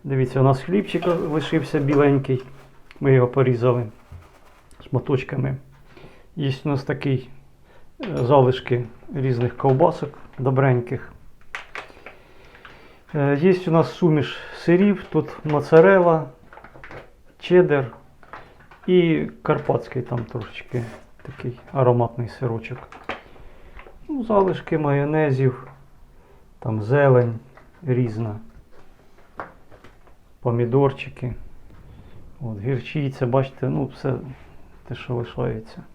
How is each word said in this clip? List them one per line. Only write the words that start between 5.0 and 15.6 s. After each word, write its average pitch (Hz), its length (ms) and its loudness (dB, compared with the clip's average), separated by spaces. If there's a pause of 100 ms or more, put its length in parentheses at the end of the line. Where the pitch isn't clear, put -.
Є 139 180 -2 (120)
у 151 40 -2
нас 135 140 -2
такий, 139 460 -4 (720)
е, 175 160 -6
залишки 123 680 2 (300)
різних 127 420 -2
ковбасок 147 520 2 (300)
добреньких. 131 760 0 (2000)
Е, 143 260 2
є 185 140 6 (120)
у 160 40 0
нас 160 200 2
суміш 156 460 0 (180)
сирів, 185 560 2
тут - 340 -4
моцарелла, 165 800 6 (1120)